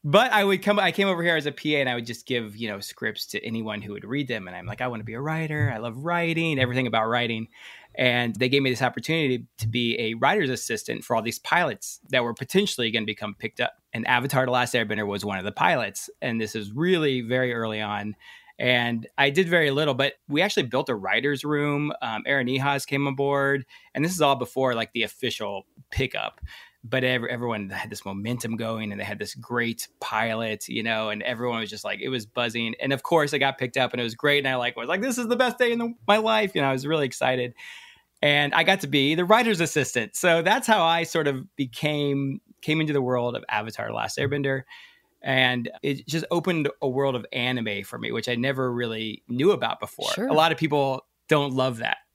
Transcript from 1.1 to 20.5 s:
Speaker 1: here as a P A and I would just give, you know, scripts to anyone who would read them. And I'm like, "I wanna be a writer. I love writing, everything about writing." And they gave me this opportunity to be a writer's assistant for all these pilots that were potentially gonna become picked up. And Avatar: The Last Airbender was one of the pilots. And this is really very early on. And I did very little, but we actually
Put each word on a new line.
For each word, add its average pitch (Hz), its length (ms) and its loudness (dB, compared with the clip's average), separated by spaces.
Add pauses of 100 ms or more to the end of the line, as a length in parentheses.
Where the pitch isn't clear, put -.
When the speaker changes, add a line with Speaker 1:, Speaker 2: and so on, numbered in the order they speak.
Speaker 1:
here 170 100 4
as 147 100 0
a 147 60 -2
P 151 240 -2
A 143 60 2
and 131 80 2
I 120 80 0
would 120 100 -6
just 117 180 -10
give, 110 320 -4
you 113 120 -6
know, 101 100 -4
scripts - 480 -8
to - 180 -8
anyone 110 380 -6
who 104 120 -10
would 101 100 -12
read 135 240 -4
them. 101 180 -6
And 87 100 -10
I'm 87 80 -12
like, 104 160 -10
"I 127 60 -2
wanna 113 160 -6
be 113 120 -10
a 120 60 -8
writer. 151 540 -2
I 107 40 -6
love 113 200 -6
writing, 165 640 0
everything 127 260 2
about 110 200 2
writing." 117 420 0 (480)
And 120 400 2
they 127 120 2
gave 139 140 4
me 131 80 2
this 123 120 0
opportunity 127 640 0 (120)
to 113 80 -2
be 117 320 0
a 113 160 -2
writer's 139 360 2
assistant 117 520 -4
for 120 140 0
all 110 60 2
these 113 180 -4
pilots 156 580 -2 (120)
that 131 120 2
were 117 120 -4
potentially 123 580 0
gonna 110 140 -2
become 104 280 -6
picked - 260 -10
up. 120 120 -2 (200)
And 113 140 -6
Avatar: 131 380 2
The 127 80 0
Last 123 220 0
Airbender 107 320 0
was 101 180 -4
one 101 140 -4
of 92 60 -8
the 101 80 -4
pilots. 127 560 0 (140)
And 113 180 -2
this 107 140 -4
is 104 160 -6
really 151 520 0
very 123 300 0
early 110 280 -4
on. 104 340 -4 (440)
And 120 480 2 (120)
I 139 120 4
did 170 180 2
very 160 240 4
little, 143 220 2
but 135 200 0 (140)
we 147 140 2
actually 190 220 2